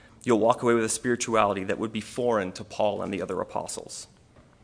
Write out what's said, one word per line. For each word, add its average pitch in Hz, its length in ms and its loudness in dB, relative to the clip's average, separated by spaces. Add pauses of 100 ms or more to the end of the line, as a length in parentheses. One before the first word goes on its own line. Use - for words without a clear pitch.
(220)
you'll 117 160 4
walk 113 240 4
away 120 100 4
with 113 120 4
a 110 40 0
spirituality 110 760 0
that 95 160 -2
would 110 120 -4
be 107 80 -4
foreign 107 520 -2
to - 100 -12
Paul 101 400 -2
and 95 100 -4
the 90 80 -4
other 90 200 -4
apostles. - 680 -8 (560)